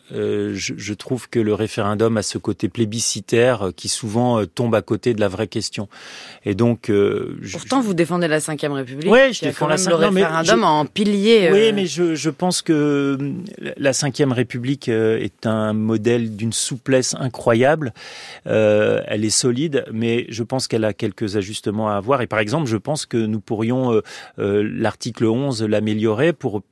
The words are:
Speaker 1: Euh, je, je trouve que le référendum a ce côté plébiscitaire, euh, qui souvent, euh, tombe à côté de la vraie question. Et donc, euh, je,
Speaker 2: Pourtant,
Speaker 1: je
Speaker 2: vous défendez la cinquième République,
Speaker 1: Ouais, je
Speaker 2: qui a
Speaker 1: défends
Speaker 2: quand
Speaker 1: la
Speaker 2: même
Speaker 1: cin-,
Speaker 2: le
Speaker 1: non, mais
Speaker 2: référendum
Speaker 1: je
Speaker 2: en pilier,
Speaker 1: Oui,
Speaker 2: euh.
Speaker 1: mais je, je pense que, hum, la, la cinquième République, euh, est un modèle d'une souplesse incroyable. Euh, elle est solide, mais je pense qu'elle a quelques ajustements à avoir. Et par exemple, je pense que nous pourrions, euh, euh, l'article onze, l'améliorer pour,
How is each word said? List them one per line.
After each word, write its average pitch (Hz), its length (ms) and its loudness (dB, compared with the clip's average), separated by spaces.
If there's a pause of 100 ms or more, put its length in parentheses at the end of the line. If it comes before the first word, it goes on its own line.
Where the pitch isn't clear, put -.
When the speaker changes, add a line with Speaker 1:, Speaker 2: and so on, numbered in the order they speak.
(120)
Speaker 1:
Euh, 104 420 -4
je, 98 220 -6
je 104 160 -10
trouve - 380 -8
que - 80 -2
le 107 160 2
référendum 107 640 0
a 104 40 0
ce - 140 -6
côté 104 320 -4
plébiscitaire, 113 1000 0
euh, 90 40 -4
qui - 160 -12
souvent, 117 520 0
euh, 104 40 0
tombe 117 300 -2
à 104 80 2
côté 117 320 -2
de 104 60 -4
la 104 80 2
vraie 95 200 -4
question. 107 400 -6 (560)
Et 104 100 0
donc, 117 360 0
euh, 101 500 0
je, - 160 -10
Speaker 2:
Pourtant, 262 240 -2
Speaker 1:
je 240 60 0
Speaker 2:
vous 196 80 -2
défendez 170 340 0
la 156 120 2
cinquième 151 320 -4
République, 135 380 -4
Speaker 1:
Ouais, 262 220 6
je 196 60 -6
Speaker 2:
qui - 80 -6
a - 20 0
Speaker 1:
défends 131 160 -2
Speaker 2:
quand 151 60 0
Speaker 1:
la 156 60 2
Speaker 2:
même 190 80 -2
Speaker 1:
cin-, 185 80 0
Speaker 2:
le 170 40 6
Speaker 1:
non, - 140 4
mais 190 140 4
Speaker 2:
référendum 165 360 2
Speaker 1:
je 214 60 2
Speaker 2:
en 151 180 4
pilier, 208 680 4
Speaker 1:
Oui, 214 180 6
Speaker 2:
euh. 220 60 2
Speaker 1:
mais 202 120 0
je, 165 280 0
je 147 140 -2
pense 180 320 -2
que, 143 580 2
hum, 139 260 -6 (120)
la, - 220 -10
la 139 160 2
cinquième 139 380 0
République, 127 580 -2
euh, 110 300 2
est - 260 -8
un 110 260 0
modèle 110 640 0
d'une 110 160 -4
souplesse 131 680 0
incroyable. 127 760 2 (540)
Euh, 107 580 4
elle 107 180 -2
est 110 60 -2
solide, 131 640 0
mais 117 360 0
je 117 140 -8
pense 127 240 -4
qu'elle 113 180 0
a 107 80 0
quelques 104 440 -4
ajustements 107 540 -2
à 104 40 0
avoir. 117 280 0
Et 110 40 -2
par 107 140 0
exemple, 127 260 -2
je 113 100 0
pense 143 300 -6
que - 100 -6
nous 110 220 0
pourrions, 120 540 0
euh, 107 100 4 (380)
euh, 104 280 0
l'article 110 580 -2
onze, 117 360 0
l'améliorer 107 720 0
pour, 107 280 -6 (120)